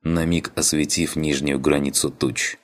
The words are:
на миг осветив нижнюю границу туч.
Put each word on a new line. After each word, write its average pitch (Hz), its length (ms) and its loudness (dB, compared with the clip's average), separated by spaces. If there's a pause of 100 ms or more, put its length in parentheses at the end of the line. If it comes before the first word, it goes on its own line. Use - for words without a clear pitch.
на 82 220 2
миг 85 280 0
осветив 76 600 0
нижнюю 71 440 0
границу 71 520 0
туч. - 520 -2